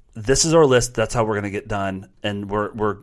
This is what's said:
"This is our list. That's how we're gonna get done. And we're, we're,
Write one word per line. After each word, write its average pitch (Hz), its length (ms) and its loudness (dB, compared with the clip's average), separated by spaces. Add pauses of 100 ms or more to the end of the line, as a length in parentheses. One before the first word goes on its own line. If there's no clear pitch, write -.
(140)
"This 120 300 0
is 160 100 2
our 165 100 8
list. 123 300 4
That's 110 200 -2
how 120 100 0
we're 107 120 -2
gonna 101 140 -4
get 101 180 -8
done. 98 400 -6 (160)
And 101 260 -6
we're, 104 220 -4
we're, 104 300 -2